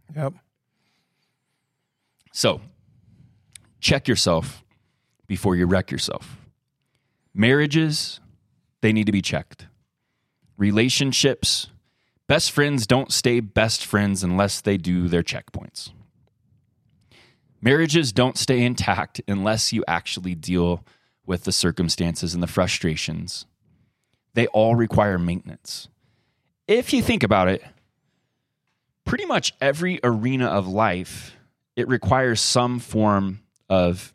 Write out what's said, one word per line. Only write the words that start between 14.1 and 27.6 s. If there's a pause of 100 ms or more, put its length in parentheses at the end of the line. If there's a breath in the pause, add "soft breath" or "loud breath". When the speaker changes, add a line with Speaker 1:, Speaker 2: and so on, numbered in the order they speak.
Speaker 2:
unless
they
do
their
checkpoints. (1700 soft breath)
Marriages
don't
stay
intact
unless
you
actually
deal (420 soft breath)
with
the
circumstances
and
the
frustrations. (880)
They
all
require
maintenance. (800)
If
you
think
about
it, (1400)